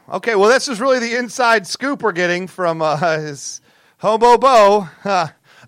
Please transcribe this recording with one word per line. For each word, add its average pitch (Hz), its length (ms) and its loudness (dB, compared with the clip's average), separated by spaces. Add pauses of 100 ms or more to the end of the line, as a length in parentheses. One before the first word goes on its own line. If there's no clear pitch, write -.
okay. 208 260 -4
Well, 202 140 4
this 262 180 2
is 220 120 -8
really 254 200 0
the 233 160 -4
inside 233 520 -2
scoop - 340 -6
we're 214 100 -2
getting 175 360 -4
from, 165 340 -4
uh, 156 380 -2
his 151 420 -14 (380)
hobo 220 380 4
Bo. 208 500 4 (140)
Huh. 185 260 -2 (400)